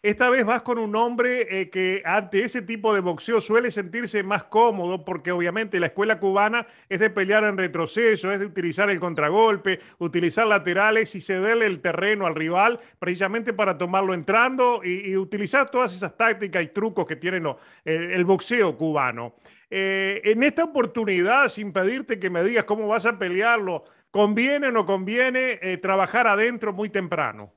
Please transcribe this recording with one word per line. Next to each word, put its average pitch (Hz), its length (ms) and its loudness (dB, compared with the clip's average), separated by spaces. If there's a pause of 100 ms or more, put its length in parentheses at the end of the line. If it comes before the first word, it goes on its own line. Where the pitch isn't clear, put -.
Esta 208 260 2
vez 254 160 4
vas 240 160 0
con 240 160 -4
un 214 180 -4
hombre, 240 680 0
eh, 185 100 -6
que 185 340 -2
ante 196 380 0
ese 247 180 -4
tipo 214 320 -2
de 202 60 2
boxeo 180 420 -2
suele 233 300 0
sentirse 208 500 -4
más 190 220 -2
cómodo, 190 600 0
porque 175 280 -6
obviamente 180 480 -2
la 170 80 0
escuela 208 320 -2
cubana 208 480 0 (220)
es 190 100 -4
de 214 100 4
pelear 202 340 2
en 208 140 0
retroceso, 185 760 0
es 202 80 -2
de 202 60 -4
utilizar 175 460 -2
el 180 80 -2
contragolpe, 180 800 2 (180)
utilizar 170 480 0
laterales 214 720 2
y 180 60 -8
cederle 208 440 0
el 185 160 -2
terreno 190 460 0
al 160 80 -2
rival, 185 440 2 (200)
precisamente 196 520 -2
para 190 280 0
tomarlo 190 340 0
entrando 240 720 2
y, 185 260 -4
y 190 80 0
utilizar 208 540 0
todas 240 240 0
esas 180 200 -8
tácticas 208 460 0
y 160 60 -2
trucos 202 400 -4
que 156 80 -6
tiene, 180 240 -4
¿no?, 151 180 -4 (260)
el, 165 280 -2
el 180 140 2
boxeo 196 520 2
cubano. 127 560 -2 (380)
Eh, 190 520 -2
en 220 200 4
esta 302 220 2
oportunidad, 233 840 2
sin 202 240 -10
pedirte 214 460 -2
que 185 100 -4
me 175 140 0
digas 220 220 2
cómo 214 220 -2
vas 214 200 0
a 226 100 0
pelearlo, 190 680 0 (260)
¿conviene 233 560 2
o 254 40 0
no 220 140 2
conviene, 240 760 0
eh, 185 160 -4
trabajar 190 480 2
adentro 214 460 0
muy 202 160 -6
temprano? 147 680 -4